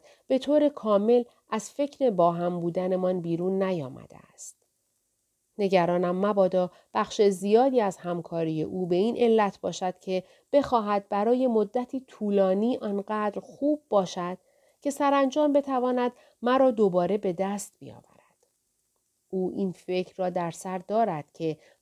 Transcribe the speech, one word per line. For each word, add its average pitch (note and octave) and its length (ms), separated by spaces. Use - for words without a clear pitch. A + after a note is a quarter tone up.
به C4 120
طور D4 300
کامل A3 560
از G#3+ 200
فکر C#4 400
با F3 220
هم F3 280
بودنمان F#3 600
بیرون F3 420
نیامده E3+ 540
است. - 220
نگرانم F3+ 680
مبادا F#3 440
بخش G#3+ 280
زیادی G#3 580
از G3+ 160
همکاری E3 680
او F#3 240
به F3 100
این A3 200
علت A3 440
باشد F#3 380
که F#3 260
بخواهد G#3 560
برای A#3 380
مدتی B3 540
طولانی G3+ 760
آنقدر G#3 640
خوب D4 480
باشد F#3 500
که C#4+ 100
سرانجام C#4 640
بتواند B3+ 600
مرا C4 280
دوباره G3 480
به G3 140
دست G3 460
بیاورد. - 680
او F#3 260
این G3 160
فکر F#3 440
را F#3 140
در F3 200
سر F#3 280
دارد F#3+ 540
که D#3+ 260